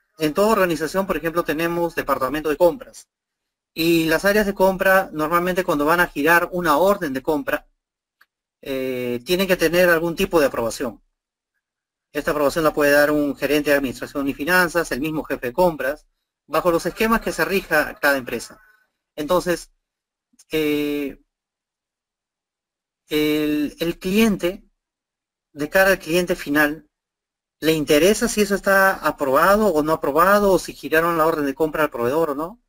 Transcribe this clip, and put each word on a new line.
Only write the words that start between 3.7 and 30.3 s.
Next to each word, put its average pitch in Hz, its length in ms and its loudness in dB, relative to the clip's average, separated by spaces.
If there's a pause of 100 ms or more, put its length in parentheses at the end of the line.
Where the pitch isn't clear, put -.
Y 165 320 2
las 156 180 0
áreas 202 220 2
de 202 80 -2
compra, 190 580 2
normalmente 175 520 -2
cuando 147 220 0
van 165 140 2
a 175 80 2
girar 170 440 2
una 170 260 0
orden 180 360 0
de 131 100 -8
compra, 147 440 -4 (960)
eh, 127 640 -6
tienen 180 220 -2
que 180 100 2
tener 175 320 2
algún 165 260 0
tipo 180 240 0
de 139 80 4
aprobación. 117 540 -6 (1120)
Esta 151 180 -4
aprobación 147 320 0
la 151 100 2
puede 143 180 2
dar 147 200 4
un 147 240 0
gerente 147 360 0
de 143 60 4
administración 135 500 -6
y 131 60 -2
finanzas, 170 580 0
el 139 100 -4
mismo 156 220 -4
jefe 131 240 -6
de 120 60 -6
compras, 151 520 0 (400)
bajo 156 260 0
los 165 140 0
esquemas 220 360 -2
que 180 100 -6
se 160 140 -2
rija 160 540 -2
cada 143 180 2
empresa. 120 440 -10 (540)
Entonces, 170 560 -2 (800)
eh, 147 680 -4 (1900)
el, 151 680 -2
el 170 200 -4
cliente, 196 640 0 (880)
de 147 160 -8
cara 190 220 4
al 185 80 0
cliente 175 360 -2
final, 151 540 -2 (720)
¿le 156 140 2
interesa 160 540 2
si 208 140 -2
eso 202 140 0
está 190 400 2
aprobado 190 720 2
o 151 160 2
no 156 100 0
aprobado, 185 580 2